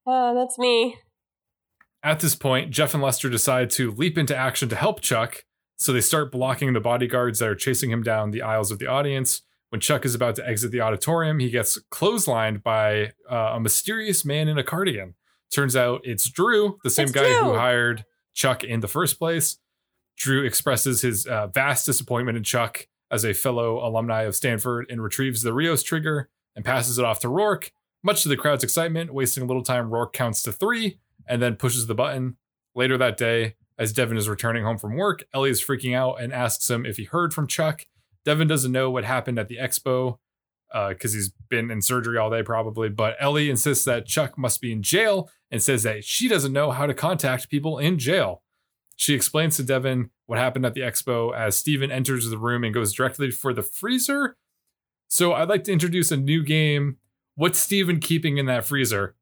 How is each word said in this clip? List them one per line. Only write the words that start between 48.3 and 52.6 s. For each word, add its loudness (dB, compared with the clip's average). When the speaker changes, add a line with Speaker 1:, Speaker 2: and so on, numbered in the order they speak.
Speaker 2:
She 2
explains 2
to -2
Devin 0
what -4
happened 0
at 0
the -6
expo -2
as 0
Steven 0
enters -2
the -4
room 0